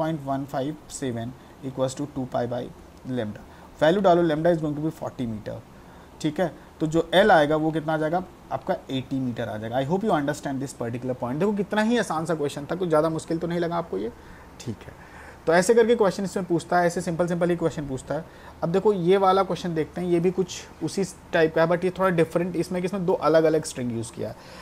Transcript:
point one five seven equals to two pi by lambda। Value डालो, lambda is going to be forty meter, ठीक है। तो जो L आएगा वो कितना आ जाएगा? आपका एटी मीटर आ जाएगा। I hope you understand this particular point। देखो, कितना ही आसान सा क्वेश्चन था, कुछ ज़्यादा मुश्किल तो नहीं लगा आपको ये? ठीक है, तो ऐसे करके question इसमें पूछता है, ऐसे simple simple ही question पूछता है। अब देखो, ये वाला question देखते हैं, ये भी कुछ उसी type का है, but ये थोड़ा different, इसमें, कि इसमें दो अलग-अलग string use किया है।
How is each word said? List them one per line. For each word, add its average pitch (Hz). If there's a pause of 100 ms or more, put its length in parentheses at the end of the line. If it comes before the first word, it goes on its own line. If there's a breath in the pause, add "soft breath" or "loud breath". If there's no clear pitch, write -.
point 156
one 135
five 147 (180)
seven 120 (340 loud breath)
equals 131
to 143 (100)
two 131
pi 120
by 123 (480)
lambda। 113 (360 loud breath)
Value 170
डालो, 175
lambda 160
is 156
going 151
to 151
be 156
forty 131
meter, 113 (640 loud breath)
ठीक 156
है। 170 (280 loud breath)
तो 160
जो 160
L 208
आएगा 156
वो 156
कितना 156
आ -
जाएगा? 156 (300)
आपका 139 (140)
एटी 131
मीटर 120
आ 107
जाएगा। 113
I 135
hope 175
you 214
understand 147
this 135
particular 123
point। 123
देखो, 196
कितना 208
ही 233
आसान 165
सा 170
क्वेश्चन 143
था, 156
कुछ 185
ज़्यादा 156
मुश्किल 160
तो 170
नहीं 170
लगा 170
आपको 175
ये? 226 (480 loud breath)
ठीक 110 (100)
है, - (540 loud breath)
तो -
ऐसे 185
करके 226
question 202
इसमें 185
पूछता 175
है, 175
ऐसे 170
simple 175
simple 175
ही 170
question 160
पूछता 135
है। 160 (380 loud breath)
अब 160
देखो, 196
ये 180
वाला 190
question 180
देखते 156
हैं, 180
ये 175
भी 180
कुछ 185 (200)
उसी 175
type 160
का 160
है, 165
but 175
ये 180
थोड़ा 190
different, 170
इसमें, 180
कि 185
इसमें 180
दो 190
अलग-अलग 160
string 123
use 113
किया 110
है। 110 (260 loud breath)